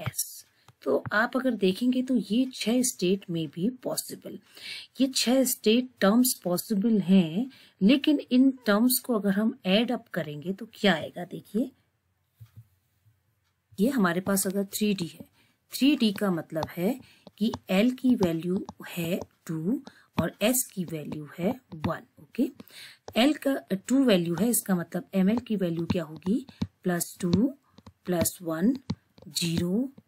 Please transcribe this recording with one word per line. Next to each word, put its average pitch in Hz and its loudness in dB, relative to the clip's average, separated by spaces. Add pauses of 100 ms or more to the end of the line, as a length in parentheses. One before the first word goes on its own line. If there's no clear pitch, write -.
एस। - -8 (380)
तो - 0 (100)
आप 226 2
अगर 262 0
देखेंगे 226 0
तो 254 0
ये 220 0
छह 240 0
state 196 0
में 165 -2
भी 175 -4 (140)
possible, - -10 (640)
ये 269 4
छह 262 4
state 247 2 (120)
terms 233 6 (100)
possible 196 0
हैं, 185 4 (320)
लेकिन 285 4 (120)
इन 262 6 (140)
terms 220 4
को - -4
अगर 202 2
हम 214 0
ऐड 220 2
अप 233 -6
करेंगे 151 -6
तो 202 -14
क्या 196 2
आएगा? 160 -6
देखिए, 202 -4 (2000)
ये 214 4
हमारे 185 0
पास 196 -2
अगर 196 -4
थ्री 208 -2
डी 185 -6
है, - -20 (480)
थ्री 285 2
डी 220 0
का 196 -2
मतलब 160 -4 (100)
है 196 -2 (380)
कि 214 -2 (180)
L 208 2
की 254 2
value 175 -2 (220)
है 170 -6 (260)
टू 165 -4 (400)
और 170 -4
एस 247 2
की 180 -8
value 151 -10 (120)
है 190 -2 (160)
वन। 160 -4 (180)
ओके, - -4 (640)
एल 269 4
का 269 -2 (280)
two 269 4
value 180 4
है, 196 2
इसका 214 0
मतलब 170 -6
एम 190 4
एल 233 2
की 220 -4
value 170 -2
क्या 170 -2
होगी? 156 -4 (380)
Plus 175 -4
two, 196 2 (520)
plus - -2
one, 175 0 (520)
zero, 175 -2 (180)